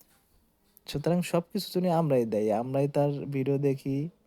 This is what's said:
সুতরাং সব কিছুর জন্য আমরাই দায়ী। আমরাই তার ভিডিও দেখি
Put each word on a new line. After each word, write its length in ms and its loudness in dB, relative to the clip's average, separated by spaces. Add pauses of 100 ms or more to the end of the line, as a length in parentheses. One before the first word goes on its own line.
(880)
সুতরাং 360 0
সব 180 0
কিছুর 420 -4
জন্য 120 2
আমরাই 300 4
দায়ী। 260 0
আমরাই 380 0
তার 220 0
ভিডিও 480 -2
দেখি 500 -2 (180)